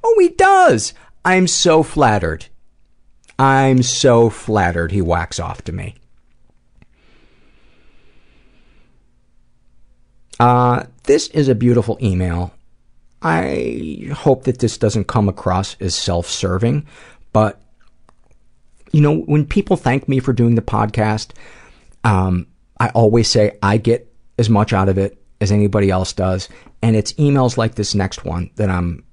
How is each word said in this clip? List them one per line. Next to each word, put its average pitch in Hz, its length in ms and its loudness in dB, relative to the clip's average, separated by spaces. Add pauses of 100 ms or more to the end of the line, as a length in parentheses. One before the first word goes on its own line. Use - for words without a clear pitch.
"Oh, 453 140 2
he 349 120 4
does. 370 640 4 (300)
I'm 185 220 2
so 160 380 2
flattered. 104 640 0 (920)
I'm 135 460 4
so 117 440 4
flattered," 87 640 -2
he 101 100 -2
whacks 85 380 -4
off - 240 -10
to 82 100 -12
me. - 220 -12 (4000)
Uh, 123 440 2 (200)
this - 240 0
is 143 200 0
a 127 60 2
beautiful 117 480 0
email. 90 500 -2 (680)
I - 920 -6
hope 135 320 0
that 123 140 -2
this - 180 -2
doesn't 104 300 -2
come 104 220 0
across 92 520 -4
as 92 140 -6
self-serving, 92 880 -4 (480)
but, 107 300 0 (1300)
you 151 100 2
know, 147 200 2
when 147 260 0
people 196 300 0
thank 135 320 -2
me 135 100 0
for 127 140 -2
doing 117 240 2
the 113 60 0
podcast, 107 680 -4 (720)
um, 92 460 0 (320)
I 117 100 -2
always 113 380 2
say 104 320 0
I 101 160 0
get - 380 -2 (240)
as 110 100 0
much 107 240 2
out 95 160 2
of 95 100 0
it 98 220 -4 (200)
as 98 100 0
anybody 104 400 2
else 92 220 -2
does, 92 360 -4 (320)
and 113 140 2
it's 107 200 -2
emails 139 420 0
like 113 180 -2
this 104 180 -6
next 95 320 -4
one 85 300 -6
that 104 160 -2
I'm 87 320 -4 (100)